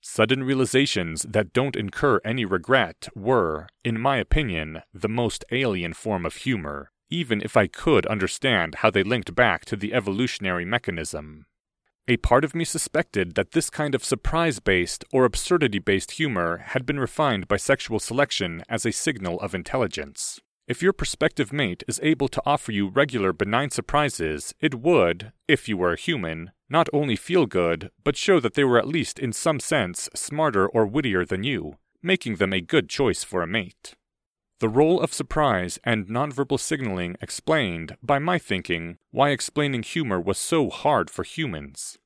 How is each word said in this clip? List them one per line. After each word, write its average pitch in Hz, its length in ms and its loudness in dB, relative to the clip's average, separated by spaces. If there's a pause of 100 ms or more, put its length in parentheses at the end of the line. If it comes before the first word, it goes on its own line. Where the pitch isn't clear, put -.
Sudden 127 440 0
realizations 127 840 2
that 101 240 0
don't 131 240 0
incur 110 480 2
any 117 200 -2
regret 95 720 0
were, 95 520 0 (160)
in 113 160 -2
my 135 160 2
opinion, 85 680 -2 (120)
the 101 140 -4
most 113 420 -2
alien 101 420 0
form 95 320 -4
of 85 120 -6
humor, 73 540 -6 (200)
even 117 320 -2
if - 140 -2
I 104 100 6
could - 400 2
understand 95 680 0
how 110 140 4
they 98 120 4
linked 104 320 -2
back 104 320 4
to - 100 -4
the 101 160 -4
evolutionary 98 720 -2
mechanism. 80 840 -6 (600)
A 123 80 4
part 135 280 4
of 143 80 -4
me 165 120 -2
suspected 104 720 -2
that - 160 -2
this - 180 0
kind 147 240 -2
of 123 100 -2
surprise-based 113 1080 0
or 127 120 6
absurdity-based 104 880 2
humor 90 460 -2
had - 260 -4
been 143 140 -4
refined 123 480 0
by 101 120 2
sexual 113 420 0
selection 101 680 -2
as 113 160 -2
a 117 60 2
signal 95 500 -2
of 95 140 -6
intelligence. 87 840 -4 (260)
If 123 160 -4
your 190 100 4
prospective - 600 -2
mate 123 340 -4
is - 160 -6
able 143 260 2
to - 160 -4
offer 139 280 0
you 101 160 0
regular 110 440 2
benign 113 380 0
surprises, 85 880 -2
it 143 160 0
would, 104 560 2 (140)
if - 220 2
you 104 80 0
were 87 160 2
a 80 80 -4
human, 87 500 -4 (180)
not 160 240 2
only 143 220 0
feel 170 320 2
good, 85 440 0 (120)
but - 140 0
show 185 240 4
that 117 140 -2
they 143 100 2
were 123 140 6
at 113 100 2
least 151 320 -4
in 120 120 -2
some 151 280 0
sense 101 540 -2
smarter 135 520 2
or 110 200 4
wittier 104 380 0
than 95 200 -4
you, 85 320 -4 (260)
making 175 340 -2
them 95 160 2
a 95 80 2
good 117 280 2
choice 117 340 0
for 92 200 -2
a 85 40 0
mate. 90 480 -6 (640)
The 113 80 2
role 156 320 4
of - 120 0
surprise 117 680 0
and 107 240 0
nonverbal 131 540 -2
signaling 92 600 -4
explained, 95 800 -2
by 139 200 0
my 175 180 0
thinking, 85 600 -4 (120)
why 139 200 2
explaining 139 520 -2
humor 107 380 -2
was 92 180 -2
so 151 320 2
hard 117 400 0
for - 140 -6
humans. 78 800 -10